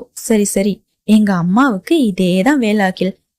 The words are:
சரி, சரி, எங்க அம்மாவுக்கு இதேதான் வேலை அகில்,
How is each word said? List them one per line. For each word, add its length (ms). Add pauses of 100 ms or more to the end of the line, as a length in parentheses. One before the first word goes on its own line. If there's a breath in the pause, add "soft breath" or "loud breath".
(200)
சரி, 280
சரி, 260 (340)
எங்க 280
அம்மாவுக்கு 680
இதேதான் 560
வேலை 260
அகில், 300 (240)